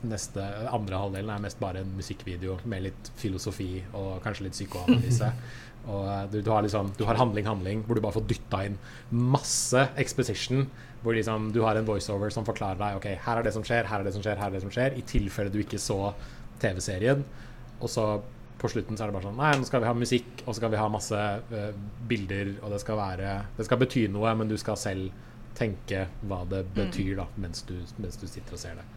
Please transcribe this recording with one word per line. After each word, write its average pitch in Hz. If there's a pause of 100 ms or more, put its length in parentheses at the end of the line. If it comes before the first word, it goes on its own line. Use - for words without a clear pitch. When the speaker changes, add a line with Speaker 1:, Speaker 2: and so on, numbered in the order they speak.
(120)
Speaker 1:
neste, 98 (280)
andre 98
halvdelen 101
er 104
mest 98
bare 95
en 95
musikkvideo 92 (120)
med 95
litt -
filosofi 92 (140)
og 95
kanskje 98
litt -
psykoanalyse. 117
Speaker 2:
<laughs> - (480)
Speaker 1:
Og, 101
eh, 98
du, 104
du 110
har 107
liksom, 101
du 107
har 113
handling, 107
handling, 104
hvor 113
du 107
bare 104
får 107
dytta 101
inn 101 (340)
masse 123 (140)
exposition, 131 (340)
hvor 113
liksom 107
du 113
har 110
en 110
voiceover 101
som 110
forklarer 101
deg, 101
ok, 104 (180)
her 117
er 113
det 104
som 110
skjer, 117
her 104
er -
det 95
som 101
skjer, 101
her 101
er 95
det 95
som 101
skjer, 131
i 120
tilfelle 101
du 104
ikke 101
så 101 (480)
T 101
V-serien. 113 (560)
Og 120
så 110 (560)
på 120
slutten 110
så 107
er -
det 98
bare 92
sånn, 107
nei, 147
nå 127
skal 127
vi 113
ha 120
musikk, 120
og 120
så 107
skal 110
vi 104
ha 107
masse, 104 (320)
eh, 104 (380)
bilder, 98
og 104
det 101
skal 107
være, 95 (220)
det 110
skal 123
bety 127
noe, 110
men 110
du 107
skal 104
selv 95 (240)
tenke 95 (140)
hva 95
det 95
Speaker 3:
Mm. -
Speaker 1:
betyr 98
da, 90 (100)
mens 87
du, 90 (220)
mens 95
du 92
sitter -
og 87
ser 85
det. - (100)